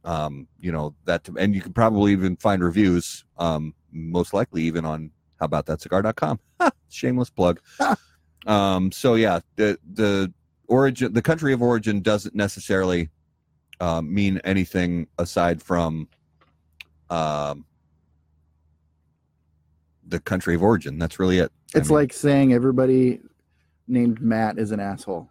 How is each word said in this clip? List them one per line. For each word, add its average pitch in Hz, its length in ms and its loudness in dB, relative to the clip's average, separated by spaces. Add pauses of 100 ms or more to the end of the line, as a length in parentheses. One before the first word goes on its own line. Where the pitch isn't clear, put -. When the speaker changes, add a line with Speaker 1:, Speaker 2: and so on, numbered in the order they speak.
Speaker 1:
um, 76 420 -6 (140)
you 90 100 -6
know, 76 240 -6 (100)
that. 85 320 -2
And 101 160 2
you 95 80 0
can 90 120 -14
probably 107 400 4
even 92 240 0
find 98 260 0
reviews, 87 640 2 (120)
um, 78 380 -4 (160)
most 82 440 -4
likely 82 280 -2
even 82 220 -2
on 78 260 -8 (300)
how 78 60 -2
about 76 200 -2
that 78 140 -4
cigar 92 200 -2
dot 107 140 0
com. - 240 -4 (220)
<laughs> 339 100 4 (200)
Shameless 123 400 -2
plug. 87 280 0 (220)
Speaker 2:
<laughs> - 160 2 (500)
Speaker 1:
Um, 98 460 2
so 123 240 0
yeah, 98 240 2 (160)
the, 104 220 0 (160)
the 98 380 0 (360)
origin, 127 460 2
the 117 80 2
country 156 320 0
of 120 80 -2
origin 110 400 0
doesn't 104 320 -2
necessarily, 95 760 0 (720)
uh, 82 220 -2
mean 95 420 0
anything 90 640 -2 (100)
aside 87 440 -2
from, 82 440 -2 (1040)
um, 73 540 -4 (2500)
the 82 140 -6
country 90 340 -2
of 85 80 2
origin. 80 360 0
That's 85 200 -4
really 92 200 2
it. 87 120 2 (240)
I 160 40 4
Speaker 2:
It's 147 100 0
Speaker 1:
mean 156 80 4
Speaker 2:
like 143 160 2
saying 139 400 4
everybody 127 680 2 (680)
named 120 320 0
Matt 110 380 0
is 107 120 -4
an 104 100 -4
asshole. 95 500 -8